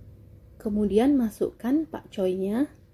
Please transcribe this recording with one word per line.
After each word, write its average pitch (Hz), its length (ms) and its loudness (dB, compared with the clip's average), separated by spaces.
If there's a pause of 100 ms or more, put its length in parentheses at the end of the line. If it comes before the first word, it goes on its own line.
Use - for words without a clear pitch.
(640)
Kemudian 214 560 2
masukkan 254 720 -2
pakcoynya, 196 800 -2 (240)